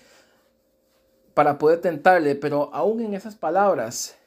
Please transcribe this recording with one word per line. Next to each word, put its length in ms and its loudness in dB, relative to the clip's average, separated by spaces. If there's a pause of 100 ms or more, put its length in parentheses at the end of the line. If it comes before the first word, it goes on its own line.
(1300)
para 260 2
poder 220 2
tentarle, 540 2
pero 400 -4
aún 280 -2
en 120 -6
esas 220 -12
palabras 800 -2 (100)